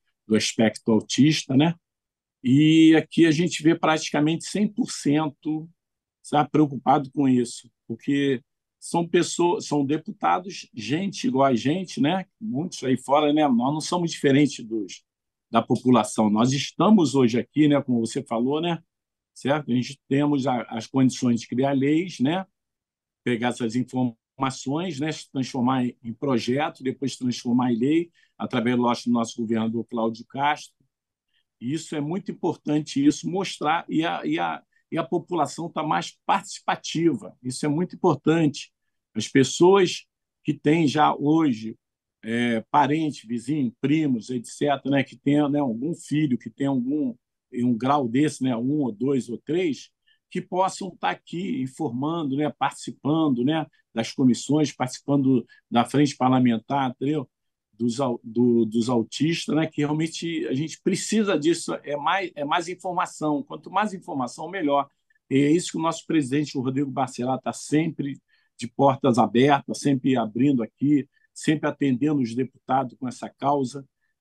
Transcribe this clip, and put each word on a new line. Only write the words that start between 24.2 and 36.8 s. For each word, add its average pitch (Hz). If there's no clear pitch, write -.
né? 156
Se -
transformar 127
em, 123
em 113
projeto, 135
depois 131
transformar 123
em 113
lei, 160
através, 120
lógico, 120
do 120
nosso 117
governador 113
Cláudio 113
Castro. 147
E 120
isso 160
é 147
muito 165
importante, 151
isso 151
mostrar, 170
e 160
a, 170
e 156
a, 165
e 151
a 165
população 165
tá 160
mais 165
participativa. 165